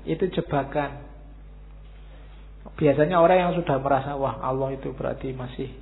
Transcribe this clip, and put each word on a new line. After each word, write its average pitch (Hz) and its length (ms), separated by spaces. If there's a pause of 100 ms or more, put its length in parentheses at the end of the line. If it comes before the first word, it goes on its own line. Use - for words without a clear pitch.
itu 160 180
jebakan. 143 800 (1700)
Biasanya 156 400
orang 180 240
yang 175 160
sudah 147 160
merasa, 135 400
Wah, 139 240
Allah 131 320
itu 135 240
berarti 127 400
masih 127 320 (140)